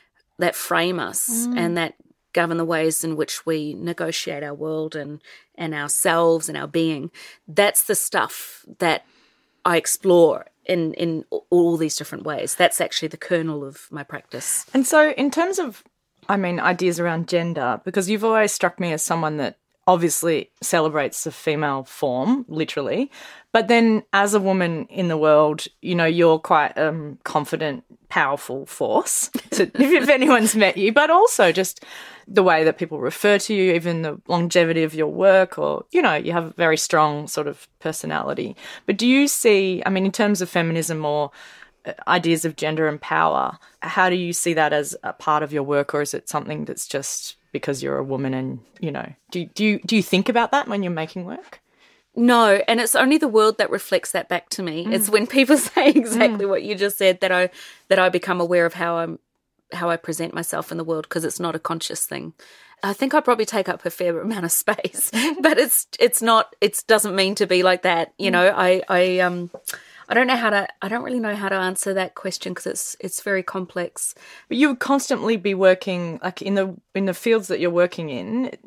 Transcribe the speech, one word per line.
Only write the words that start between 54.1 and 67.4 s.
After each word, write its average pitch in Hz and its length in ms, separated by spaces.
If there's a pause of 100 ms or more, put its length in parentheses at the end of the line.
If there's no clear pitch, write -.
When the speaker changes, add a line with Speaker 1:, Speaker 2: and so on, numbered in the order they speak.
Speaker 1:
that 170 160
back 175 220
to - 120
me. 170 240
Speaker 2:
Mm. 220 80
Speaker 1:
It's 214 160
when 214 160
people 269 300
<laughs> - 160
say 285 160
exactly 226 580
Speaker 2:
Mm. - 20
Speaker 1:
what 190 140
you 208 120
just 196 240
said 185 220
that 185 120
I, 180 180 (380)
that 190 100
I 185 120
become 180 300
aware 170 240
of 170 100
how 170 240
I'm, 165 200 (540)
how 175 180
I 165 60
present 165 380
myself 160 360
in 160 80
the 165 60
world, 160 240
'cause 165 160
it's - 160
not 170 160
a - 20
conscious - 480
thing. 160 280 (480)
I 202 100
think 269 220
I 302 60
probably 226 260
take 202 220
up 175 180
a 170 40
fair 170 300
amount 202 240
of 165 80
space, - 580
<laughs> 294 300
but 311 180
it's, - 280 (120)
it's 233 240
not, 226 380
it 202 260
doesn't 208 280
mean 190 220
to 208 100